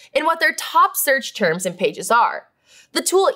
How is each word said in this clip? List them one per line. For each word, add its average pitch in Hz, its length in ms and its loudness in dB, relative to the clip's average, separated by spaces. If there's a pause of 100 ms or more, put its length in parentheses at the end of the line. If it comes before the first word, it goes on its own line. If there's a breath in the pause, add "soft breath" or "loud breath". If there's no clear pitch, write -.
(140 loud breath)
and 302 120 -2
what 330 140 0
their 320 140 0
top 370 420 0
search - 380 -2
terms 180 320 -2
and 180 140 -6
pages - 320 -2
are. - 380 0 (420 soft breath)
The 311 100 -4
tool 381 340 2